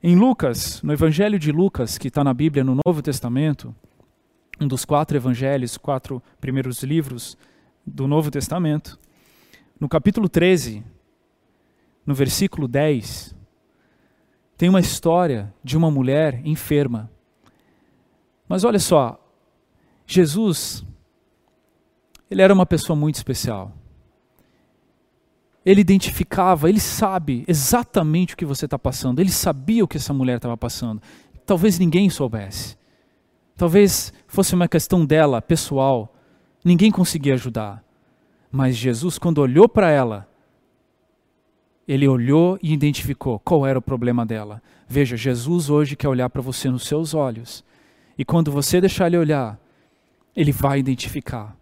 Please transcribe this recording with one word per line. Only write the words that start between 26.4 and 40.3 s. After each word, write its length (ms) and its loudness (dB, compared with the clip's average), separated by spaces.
ele 100 4
sabe 680 -2
exatamente 840 0
o 40 -18
que 80 -6
você 220 -4
tá 120 -6
passando. 400 -4
Ele 120 2
sabia 520 0
o 40 0
que 100 -6
essa 160 -4
mulher 260 0
tava 180 -6
passando. 440 -8
Talvez 320 2
ninguém 320 4
soubesse. 680 -6
Talvez 580 2
fosse 300 0
uma 140 2
questão 360 2
dela, 360 4
pessoal. 760 0
Ninguém 260 6
conseguia 440 0
ajudar. 500 -6
Mas 280 0
Jesus, 420 -4
quando 200 0
olhou 280 6
pra 240 2
ela, 360 -2